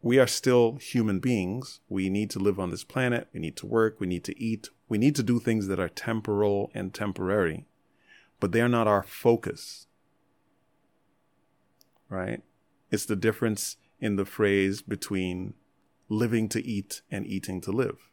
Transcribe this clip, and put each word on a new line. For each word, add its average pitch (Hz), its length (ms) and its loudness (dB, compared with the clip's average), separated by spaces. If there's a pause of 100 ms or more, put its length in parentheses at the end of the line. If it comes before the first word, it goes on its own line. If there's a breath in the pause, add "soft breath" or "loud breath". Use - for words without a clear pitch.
we 120 160 4
are 127 80 8
still 120 500 4
human 107 440 0
beings. 113 680 -2
We 95 220 0
need 104 200 0
to - 80 -6
live 98 220 2
on 92 100 -2
this - 140 -8
planet. - 480 -2
We 92 80 -8
need 82 160 -6
to - 100 -12
work. 110 320 2
We 98 80 -4
need 90 180 -2
to - 160 -8
eat. 113 280 -6 (200)
We 110 100 0
need 143 180 4
to 131 60 -2
do 117 180 2
things 110 280 0
that 95 120 -2
are 87 80 -2
temporal 104 840 0
and 95 200 -6
temporary, 95 720 -2 (720 soft breath)
but 90 140 0
they 113 80 4
are 120 80 4
not 117 180 4
our 101 160 4
focus, - 840 0 (2250)
right? 92 320 -6 (520)
It's 107 120 0
the 107 120 -2
difference 107 600 -2 (220)
in 107 140 0
the 98 100 0
phrase 98 580 2
between 92 720 -4 (540)
living 110 420 0
to 113 140 -2
eat 104 460 -6
and 101 160 -6
eating 95 360 -6
to 98 100 -6
live. 110 400 -4